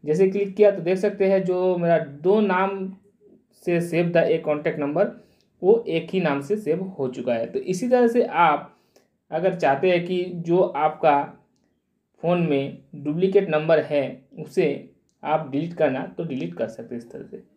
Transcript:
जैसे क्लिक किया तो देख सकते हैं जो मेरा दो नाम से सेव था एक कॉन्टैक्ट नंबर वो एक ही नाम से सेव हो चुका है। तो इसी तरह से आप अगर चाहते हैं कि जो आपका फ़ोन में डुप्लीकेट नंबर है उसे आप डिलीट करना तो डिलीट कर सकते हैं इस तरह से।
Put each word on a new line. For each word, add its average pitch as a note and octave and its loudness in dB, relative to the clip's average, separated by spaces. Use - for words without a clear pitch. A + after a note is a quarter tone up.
जैसे E3 2
क्लिक G3 -2
किया G#3 6
तो F3+ -6
देख F3+ 0
सकते G3+ 0
हैं F#3+ 2
जो F3+ 0
मेरा E3+ 2
दो F#3+ 4
नाम F#3+ 0
से E3+ 2
सेव E3+ 0
था E3 6
एक D#3+ 0
कॉन्टैक्ट D3+ -2
नंबर D#3 0
वो A3+ 4
एक E3 -2
ही F#3+ 0
नाम C#3+ 0
से G3 -4
सेव E3+ -2
हो C3+ -6
चुका B2 -4
है। A2+ -2
तो C3 -6
इसी F#3 -4
तरह B3 4
से A#3 2
आप D#3 2
अगर F3+ 0
चाहते E3+ 2
हैं F3 2
कि F3+ -4
जो E3+ 0
आपका D3+ 2
फ़ोन F3 2
में C#3+ -2
डुप्लीकेट F3+ 2
नंबर D#3 2
है C#3+ 0
उसे D#3+ -2
आप D3 -2
डिलीट D#3 -4
करना C3+ 0
तो E3+ -6
डिलीट D3+ -8
कर A2+ -6
सकते A#2+ -14
हैं A#2 -10
इस - -20
तरह - -16
से। - -18